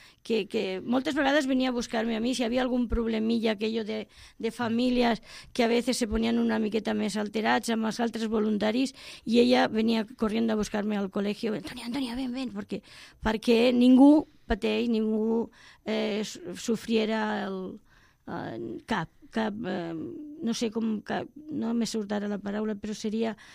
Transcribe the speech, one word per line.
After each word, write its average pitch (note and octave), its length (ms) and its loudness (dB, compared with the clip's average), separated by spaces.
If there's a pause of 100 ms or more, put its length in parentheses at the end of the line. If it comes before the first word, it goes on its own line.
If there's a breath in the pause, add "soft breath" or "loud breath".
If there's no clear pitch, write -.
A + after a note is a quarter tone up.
(240 loud breath)
que, G#3 240 0
que F#3+ 320 -4
moltes C4 320 0
vegades C#4 320 2
venia C4 240 0
a B3 80 -4
buscar-me A#3 400 -2
a A3 80 -4
mi B3+ 80 0
si A#3+ 140 -2
havia B3 180 0
algun B3 240 0
problemilla A3+ 640 0
aquello A3 320 -4
de, G#3+ 220 -6 (340 loud breath)
de A3+ 100 -4
famílies A#3+ 680 2 (320 loud breath)
que A#3 140 4
a - 20 2
veces A#3+ 320 2
se A3+ 80 0
ponien A3+ 320 2
una A3+ 180 2
miqueta A3 380 0
més G#3+ 240 -2
alterats A3 540 0
amb A3 180 0
els - 80 -6
altres A#3 320 -2
voluntaris A3 640 0 (340 loud breath)
i A#3 160 6
ella B3 240 6
venia A3 380 0 (100)
corriendo A3 400 0
a G#3 60 0
buscar-me G#3 340 -2
al G3 160 -2
col·legi. G#3 400 -2
"Antònia, A#3+ 380 -8
Antònia, A#3+ 260 -4
ven, C4 160 -4
ven", B3 240 -6
perquè, G3+ 240 -8 (400 loud breath)
perquè A#3 560 2
ningú B3+ 480 10 (240)
pateix, A3+ 400 0
ningú, A3 640 0 (340 loud breath)
eh, G#3+ 400 -2
su-, F#3+ 320 -10
sofriera G#3+ 880 0
el, F#3+ 160 -6 (640 soft breath)
eh, - 640 -10
cap, F3+ 240 -4 (240)
cap, G#3+ 180 -2 (140)
eh, E3+ 240 -6 (540)
no A3+ 100 0
sé A3+ 160 -2
com, A3 320 -2
cap, - 240 -4 (240)
no A3+ 240 -2
me A3+ 120 0
surt G#3 280 -4
ara G3+ 140 -4
la G3+ 100 -6
paraula, G#3+ 400 -4
però G#3 160 -8
seria A3 400 -2 (180 loud breath)